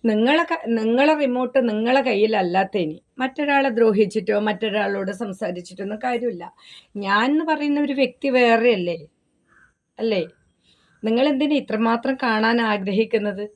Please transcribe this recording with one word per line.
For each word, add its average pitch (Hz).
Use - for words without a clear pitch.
നിങ്ങളെ 233
ക-, 330
നിങ്ങളെ 233
റിമോട്ട് 254
നിങ്ങളെ 233
കയ്യിലല്ലാത്തതിന് 196
മറ്റൊരാളെ 277
ദ്രോഹിച്ചിട്ടോ 214
മറ്റൊരാളോട് 202
സംസാരിച്ചിട്ടോ 190
ഒന്നും 214
കാര്യമില്ല. 233
ഞാൻ 202
എന്ന് 311
പറയുന്ന 294
ഒരു 277
വ്യക്തി 262
വേറെയല്ലേ, 226
അല്ലേ? 208
നിങ്ങളെന്തിനാ 269
ഇത്രമാത്രം 233
കാണാൻ 226
ആഗ്രഹിക്കുന്നത്? 208